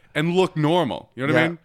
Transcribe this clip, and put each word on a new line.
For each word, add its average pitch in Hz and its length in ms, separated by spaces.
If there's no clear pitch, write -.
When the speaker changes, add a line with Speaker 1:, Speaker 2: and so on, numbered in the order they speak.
Speaker 1:
and 165 200
looked 180 220
normal, 151 600
you 131 100
know 151 60
what 156 80
Speaker 2:
Yeah. 165 40
Speaker 1:
I 165 40
mean? 170 160